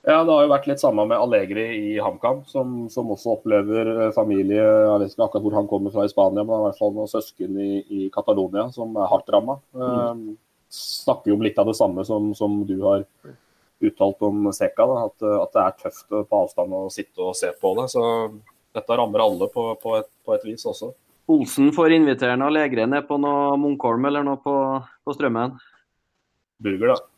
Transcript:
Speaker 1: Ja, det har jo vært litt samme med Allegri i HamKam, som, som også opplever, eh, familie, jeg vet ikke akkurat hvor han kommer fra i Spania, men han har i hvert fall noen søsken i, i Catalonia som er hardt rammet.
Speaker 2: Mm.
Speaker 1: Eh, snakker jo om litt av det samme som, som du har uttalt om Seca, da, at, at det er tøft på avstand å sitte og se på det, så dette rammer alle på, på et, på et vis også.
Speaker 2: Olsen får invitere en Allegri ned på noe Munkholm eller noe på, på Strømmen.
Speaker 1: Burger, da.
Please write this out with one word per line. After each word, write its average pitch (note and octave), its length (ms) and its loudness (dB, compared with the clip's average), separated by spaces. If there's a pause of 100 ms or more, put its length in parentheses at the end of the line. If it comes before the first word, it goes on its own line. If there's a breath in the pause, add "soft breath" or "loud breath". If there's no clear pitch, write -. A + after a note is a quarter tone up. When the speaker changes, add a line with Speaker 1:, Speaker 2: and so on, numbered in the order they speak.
Speaker 1:
Ja, D#3 160 6
det E3 80 4
har D3 140 8
jo D3 40 0
vært C#3 200 2
litt C#3 100 -2
samme G#2+ 260 2
med - 140 0
Allegri G#2+ 460 0 (260)
i G#2+ 80 -2
HamKam, A#2+ 480 -2
som, B2 420 -6
som A#2 220 -6
også A2 240 -4
opplever, A2 540 0 (180)
eh, A2 80 -2
familie, G#2 480 2
jeg G#2+ 400 6
vet F#2+ 80 -4
ikke - 160 0
akkurat G#2 160 -4
hvor G#2+ 160 0
han G2+ 80 -2
kommer G2 240 -2
fra G#2 160 0
i G2 60 -6
Spania, G2 320 2
men A2+ 100 -2
han G#2+ 80 0
har - 0 -
i G2+ 80 0
hvert - 80 -14
fall G2+ 160 0
noen G#2+ 160 -6
søsken G2 480 -6
i, G2+ 320 -4
i F#2+ 180 -4
Catalonia G2+ 640 -2
som A2+ 240 -8
er F#2+ 160 0
hardt - 240 0
rammet. B2 240 2 (160)
Speaker 2:
Mm. B2+ 80 -6
Speaker 1:
Eh, A#2 520 -4 (360)
snakker - 600 -2
jo - 20 4
om A2 80 -2
litt G#2 160 0
av A#2 80 4
det A2 80 -2
samme F#2+ 320 0
som, G#2+ 260 -2
som G#2 320 -2
du F#2+ 120 -4 (100)
har G2 160 2 (760 soft breath)
uttalt G2 420 0
om G#2 320 0
Seca, A#2 320 0
da, B2 240 -2
at, A2 160 -6 (160)
at - 100 -6
det G2 120 2
er F#2+ 180 -2
tøft - 240 -12
på G#2 320 -2
avstand F2+ 340 -2
å F#2+ 160 -6
sitte - 380 -12
og F#2 80 -6
se F2+ 160 -4
på F#2+ 240 -2
det, B2 160 -4
så A#2 400 -2 (440)
dette A2+ 220 -4
rammer G#2+ 220 0
alle A2 300 2
på, A2+ 320 -4
på A2+ 160 -2
et, G#2+ 100 -4 (180)
på A2 100 0
et G#2 100 -6
vis A2 200 -12
også. A#2 260 -8 (380)
Speaker 2:
Olsen C#3+ 440 4
får D#3+ 220 4
invitere C3 420 4
en C3+ 80 0
Allegri C#3+ 400 0
ned C#3+ 220 -2
på D3 100 -2
noe C#3+ 400 0
Munkholm C3+ 480 0
eller C#3+ 180 0
noe C#3 180 -2
på, C#3+ 120 -2 (500 soft breath)
på C#3+ 140 -6
Strømmen. B2+ 400 -2 (1040 soft breath)
Speaker 1:
Burger, G#2+ 340 2
da. - 60 -8 (160)